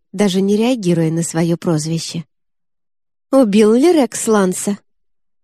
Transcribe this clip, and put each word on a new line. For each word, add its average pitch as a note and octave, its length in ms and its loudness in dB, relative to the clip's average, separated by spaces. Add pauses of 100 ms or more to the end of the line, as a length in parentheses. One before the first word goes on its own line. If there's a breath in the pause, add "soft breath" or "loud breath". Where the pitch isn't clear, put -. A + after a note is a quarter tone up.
(120)
даже F#3+ 300 0
не G3+ 160 0
реагируя F3+ 540 0
на E3 100 -4
свое E3 360 -2
прозвище. D#3+ 680 -6 (1040)
«Убил G#3+ 420 4
ли D4+ 200 4
Рекс C#4 340 -2
Ланса?» G3+ 520 0 (640)